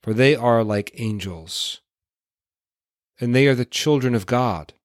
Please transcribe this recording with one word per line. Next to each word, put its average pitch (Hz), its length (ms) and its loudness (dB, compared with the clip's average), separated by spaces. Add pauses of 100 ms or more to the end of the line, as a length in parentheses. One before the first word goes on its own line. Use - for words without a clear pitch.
for 110 100 -6
they 131 220 4
are 117 280 2
like 104 320 -2
angels. 95 840 -8 (1400)
And 120 140 0
they 139 120 6
are 135 80 4
the 123 100 -2
children 127 520 0
of 98 100 -2
God 117 480 -2 (100)